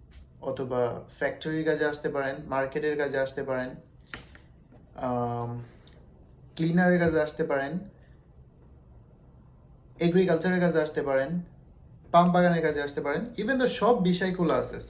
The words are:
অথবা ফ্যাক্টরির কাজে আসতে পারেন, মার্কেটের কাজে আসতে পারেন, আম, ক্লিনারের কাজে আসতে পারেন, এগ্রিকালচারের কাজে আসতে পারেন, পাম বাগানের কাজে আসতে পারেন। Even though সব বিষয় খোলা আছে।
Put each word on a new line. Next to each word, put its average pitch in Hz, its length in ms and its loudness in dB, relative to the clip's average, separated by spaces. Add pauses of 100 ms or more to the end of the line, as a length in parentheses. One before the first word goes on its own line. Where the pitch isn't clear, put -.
(420)
অথবা 127 600 -2 (160)
ফ্যাক্টরির 156 480 -4
কাজে 151 200 0
আসতে 147 240 -4
পারেন, 139 260 -4 (120)
মার্কেটের 143 500 -2
কাজে 139 220 -2
আসতে 135 240 -4
পারেন, 131 260 -4 (1300)
আম, 120 680 -4 (920)
ক্লিনারের 175 440 4
কাজে 160 220 4
আসতে 151 220 -2
পারেন, 147 360 -2 (2250)
এগ্রিকালচারের 175 600 2
কাজে 165 220 4
আসতে 151 200 -2
পারেন, 139 380 0 (720)
পাম 175 200 6
বাগানের 175 300 4
কাজে 151 200 0
আসতে 143 200 -6
পারেন। 147 240 -2 (160)
Even 254 160 0
though 247 240 0
সব 208 220 4
বিষয় 180 320 0
খোলা 160 200 2
আছে। - 220 -2 (120)